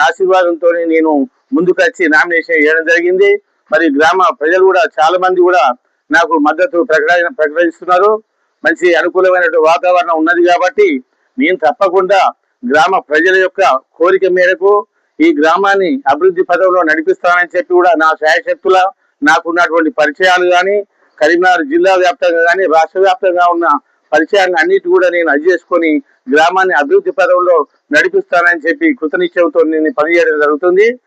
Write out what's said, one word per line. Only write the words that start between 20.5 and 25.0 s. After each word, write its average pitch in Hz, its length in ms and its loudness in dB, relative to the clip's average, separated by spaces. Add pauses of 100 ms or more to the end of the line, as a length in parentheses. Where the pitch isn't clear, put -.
కానీ, 190 220 0 (440)
కరీంనగర్ 170 440 2 (100)
జిల్లా 180 180 2 (100)
వ్యాప్తంగా 175 460 0
కానీ, 185 160 0 (120)
రాష్ట్ర 160 300 0
వ్యాప్తంగా 180 380 0 (100)
ఉన్న 170 120 -2 (480)
పరిచయాలను 180 480 0
అన్నిటి 180 340 -2
కూడా 180 200 2